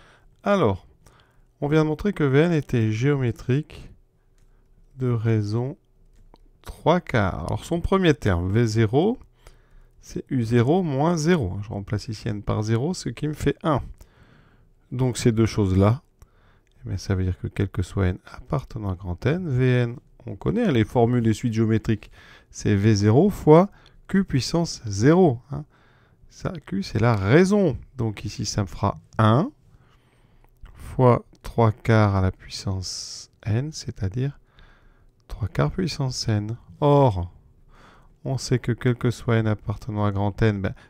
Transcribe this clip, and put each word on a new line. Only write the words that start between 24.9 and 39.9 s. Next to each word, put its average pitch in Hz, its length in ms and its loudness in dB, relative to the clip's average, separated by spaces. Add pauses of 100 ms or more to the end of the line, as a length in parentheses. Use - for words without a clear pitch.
hein. 143 140 -10 (640)
Ça, - 220 -8 (140)
Q, 190 160 -6
c'est - 180 -4
la 117 160 2
raison. 160 640 4 (180)
Donc 113 300 -6
ici, 104 200 -8
ça - 180 -4
me 95 40 -6
fera - 320 -4 (200)
un 120 320 4 (1200)
fois - 500 2 (200)
trois 113 280 2
quarts 107 440 2
à 95 60 2
la 95 100 2
puissance - 1000 -10 (140)
N, 127 280 -4
c'est-à-dire 123 680 -6 (880)
trois - 200 -8
quarts 147 220 -2
puissance 143 580 -6
N. 107 300 -2 (220)
Or, 135 520 2 (920)
on 135 140 -4
sait - 180 -2
que 120 140 -4
quel 120 240 -2
que 123 160 -2
soit 113 260 -2
N 110 80 0
appartenant 104 600 -4